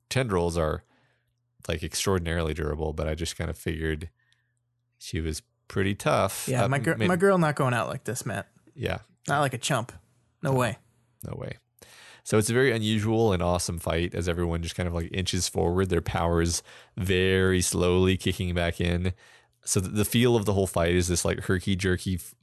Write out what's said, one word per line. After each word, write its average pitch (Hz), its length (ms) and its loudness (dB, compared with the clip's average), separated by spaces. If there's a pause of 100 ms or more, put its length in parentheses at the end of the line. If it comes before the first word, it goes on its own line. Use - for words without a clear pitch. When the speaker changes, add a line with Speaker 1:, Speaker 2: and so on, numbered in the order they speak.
(120)
Speaker 1:
tendrils 92 440 2
are, 82 280 0 (840)
like, 82 140 -4
extraordinarily 82 720 -2
durable, 76 400 -4
but 78 140 -4
I 78 80 -2
just 82 200 -6
kind 82 140 -6
of 82 80 -8
figured 80 520 -6 (920)
she - 220 -6
was 78 200 -6 (260)
pretty 98 280 0
tough. 107 520 -2
Speaker 2:
Yeah, 127 180 0
Speaker 1:
Uh, - 20 0
Speaker 2:
my 139 100 0
gir-, 139 200 -2
Speaker 1:
may- 110 100 2
Speaker 2:
my 180 80 4
girl 190 240 4
not 151 160 2
going 131 180 2
out 110 160 0
like 135 140 -8
this, - 240 -6
Matt. 104 200 -6 (280)
Speaker 1:
Yeah. 92 240 -4 (280)
Speaker 2:
Not 143 120 0
like 139 160 0
a - 20 -8
chump. 120 340 -2 (520)
No 139 80 0
Speaker 1:
No. 131 80 2
Speaker 2:
way. 120 180 0 (500)
Speaker 1:
No - 80 -10
way. - 220 -10 (680)
So - 120 2
it's 107 120 2
a 113 40 0
very 131 180 4
unusual 110 600 2
and 87 100 0
awesome 87 360 0
fight 85 360 -2
as 90 140 -2
everyone 85 340 -2
just 82 120 -8
kind 90 120 -2
of, 85 60 -4
like, 85 180 -4
inches 92 380 -2
forward, 92 400 0
their 85 120 2
powers 85 600 0 (320)
very 95 640 2
slowly 90 540 4
kicking 92 400 -2
back 85 240 0
in. 87 340 0 (520)
So - 160 0
th-, 92 120 -6
the 104 120 2
feel 120 320 4
of 104 80 0
the 104 80 2
whole 95 140 4
fight 87 280 2
is 87 140 2
this, 87 160 0
like, 90 160 -2
herky-jerky 92 760 0
f-, - 280 -12